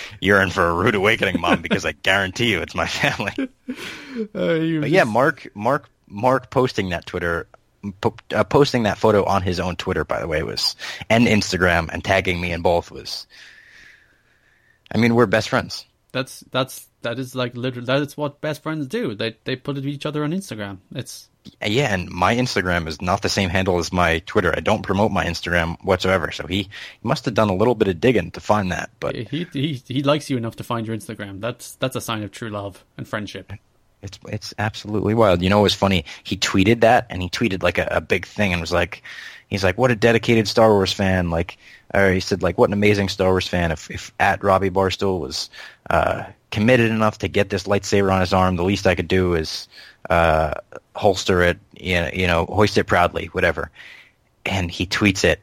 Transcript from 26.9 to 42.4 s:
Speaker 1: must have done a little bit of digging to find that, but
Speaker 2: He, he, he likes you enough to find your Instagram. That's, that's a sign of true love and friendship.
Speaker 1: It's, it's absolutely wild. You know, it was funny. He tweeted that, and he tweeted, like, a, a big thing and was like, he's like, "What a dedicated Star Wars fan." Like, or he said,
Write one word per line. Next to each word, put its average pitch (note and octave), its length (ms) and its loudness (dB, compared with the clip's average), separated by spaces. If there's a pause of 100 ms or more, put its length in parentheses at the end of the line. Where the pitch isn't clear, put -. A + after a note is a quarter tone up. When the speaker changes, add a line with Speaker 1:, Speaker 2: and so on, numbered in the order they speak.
Speaker 1:
must C3 220 -2
have A#2 100 -2
done G#2+ 140 4
a F#2 60 0
little A2+ 200 4
bit G#2+ 120 2
of E2+ 140 -2
digging G#2 300 2
to - 80 -14
find G2+ 320 0
that, E2 180 -6 (100)
but - 160 -6
Speaker 2:
He, C#3+ 380 -8
he, C#3+ 200 -4 (140)
he C3 160 -4
likes C#3+ 260 0
you C3+ 80 -2
enough A2+ 180 -6
to - 80 -14
find A2+ 240 -6
your A2+ 100 -6
Instagram. G2 440 -12
That's, - 340 -10
that's C3 200 -4
a A2+ 60 -6
sign G#2+ 220 -6
of G2 80 -10
true - 180 -12
love G2+ 340 -10 (140)
and - 100 -12
friendship. G2 460 -10 (480)
Speaker 1:
It's, - 260 -14
it's - 300 -10
absolutely G#2 560 -2
wild. G2 300 6
You F#2 60 4
know, G#2 100 6
it G#2 40 6
was G2 120 4
funny. G2 300 0 (180)
He - 140 -6
tweeted G#2 440 2
that, A#2 300 6
and F#2+ 100 -6
he F2+ 80 -6
tweeted, G2 320 -4
like, F2+ 160 0
a, F2 140 0
a E2+ 100 0
big F2 240 -2
thing G#2 260 -2
and E2+ 100 -2
was E2 100 -6
like, F2 320 -2 (460)
he's G2 140 -4
like, F#2 140 2
"What B2 140 4
a A#2 40 2
dedicated A2+ 520 4
Star A2 220 6
Wars G2 240 4
fan." F#2 360 0
Like, E2+ 280 -4 (360)
or G2 180 6
he F#2 80 2
said, F#2+ 220 -4